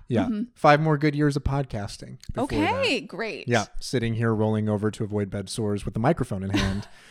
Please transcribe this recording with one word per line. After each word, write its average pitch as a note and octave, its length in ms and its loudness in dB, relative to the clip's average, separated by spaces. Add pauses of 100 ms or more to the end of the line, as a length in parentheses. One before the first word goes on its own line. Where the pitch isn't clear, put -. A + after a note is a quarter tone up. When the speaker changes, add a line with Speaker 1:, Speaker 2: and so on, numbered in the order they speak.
Speaker 1:
Yeah. G#2+ 160 2
Speaker 2:
Mm-hmm. G#3+ 180 -2 (120)
Speaker 1:
Five D3 260 6
more D#3 160 2
good D3 180 2
years D3 220 2
of C#3+ 80 -2
podcasting B2+ 760 -4 (140)
before A#3 120 -2
Speaker 2:
Okay, F4+ 560 0
Speaker 1:
that. - 80 -10
Speaker 2:
great. F#3 380 -8
Speaker 1:
Yeah. A#2 200 2 (140)
Sitting A#2 340 -2
here A2+ 200 2
rolling G#2+ 360 2
over G#2+ 220 0
to A2+ 120 -6
avoid G#2 240 -2
bed G2+ 220 -8
sores G#2 340 -2
with - 80 -6
the A2 80 -2
microphone A#2+ 440 0
in F#2+ 60 -4
hand G2 380 0 (220)